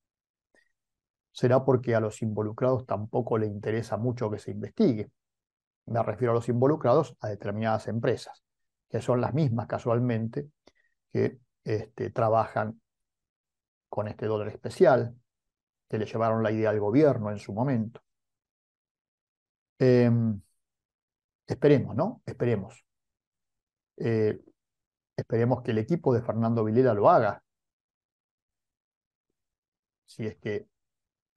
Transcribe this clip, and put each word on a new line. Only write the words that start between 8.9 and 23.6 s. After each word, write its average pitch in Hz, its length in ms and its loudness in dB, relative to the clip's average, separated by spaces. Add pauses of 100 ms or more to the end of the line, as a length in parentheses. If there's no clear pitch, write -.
son 123 180 0
las 120 140 -2
mismas 117 320 0
casualmente 120 840 -2 (600)
que, 113 280 -2 (240)
este, 107 480 -6
trabajan 110 680 0 (1080)
con 107 180 -6
este 104 200 -8
dólar 107 220 -2
especial, 123 640 2 (720)
que 117 80 -4
le 107 80 -2
llevaron 113 360 0
la 107 100 0
idea 110 200 0
al 107 80 -2
gobierno 113 500 2
en 104 80 -6
su 101 160 -12
momento. 117 480 -2 (1800)
Em, 117 640 4 (1040)
esperemos, 120 500 2
¿no? 180 300 -4
Esperemos. 107 600 -4 (1120)